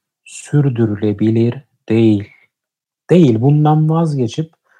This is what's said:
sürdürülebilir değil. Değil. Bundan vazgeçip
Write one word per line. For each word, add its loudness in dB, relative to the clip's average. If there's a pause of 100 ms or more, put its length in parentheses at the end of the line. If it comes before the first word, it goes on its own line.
(240)
sürdürülebilir -2 (340)
değil. 0 (800)
Değil. 4
Bundan 2
vazgeçip -4 (280)